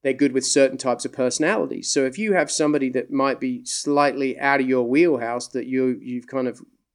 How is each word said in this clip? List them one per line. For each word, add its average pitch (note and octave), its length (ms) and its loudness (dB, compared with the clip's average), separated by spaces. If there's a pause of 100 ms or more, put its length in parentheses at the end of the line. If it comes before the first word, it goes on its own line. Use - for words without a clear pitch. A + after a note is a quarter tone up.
they're C3+ 100 2
good C3 200 2
with C3 120 0
certain C3+ 320 4
types A#2+ 280 -2
of B2+ 80 -8
personalities. D3+ 760 -2
So C3+ 160 2
if C3 140 -4
you G#3+ 140 0
have D#3 180 2
somebody D3 380 0
that B2+ 220 -4
might C3+ 280 0
be B2+ 260 -6
slightly C#3+ 720 0
out C#3 240 2
of B2+ 60 0
your B2+ 160 2
wheelhouse B2 680 2
that B2 160 -6
you, B2+ 360 0
you've B2 260 -10
kind C3 200 -4
of A#2 140 -8 (340)